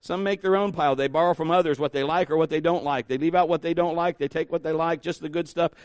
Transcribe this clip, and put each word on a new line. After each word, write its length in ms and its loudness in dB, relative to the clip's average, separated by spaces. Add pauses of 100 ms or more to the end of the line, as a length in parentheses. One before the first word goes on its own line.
Some 140 -2
make 180 -2
their 160 2
own 160 0
pile. 240 2
They 100 0
borrow 280 2
from 160 -4
others 280 2
what 140 -2
they 100 -2
like 280 0
or 80 2
what 100 2
they 140 -2
don't 200 0
like. 260 -2
They 100 -2
leave 160 -2
out 120 4
what 140 0
they 140 -2
don't 200 0
like. 220 -2
They 100 -4
take 240 -4
what 120 -4
they 100 -4
like, 300 -2
just 180 -8
the 80 -10
good 180 -4
stuff, 260 -2 (120)